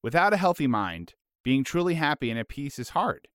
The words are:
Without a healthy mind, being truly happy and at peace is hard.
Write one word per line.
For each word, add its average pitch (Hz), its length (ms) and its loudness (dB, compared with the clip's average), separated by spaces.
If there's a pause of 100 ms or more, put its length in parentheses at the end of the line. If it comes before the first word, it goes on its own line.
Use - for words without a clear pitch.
Without 170 300 4
a 196 40 2
healthy 175 300 2
mind, 92 480 -2 (280)
being 131 200 2
truly 175 320 0
happy 147 340 0
and 117 100 -4
at 110 100 -8
peace 143 280 -10
is 120 120 -10
hard. - 460 -2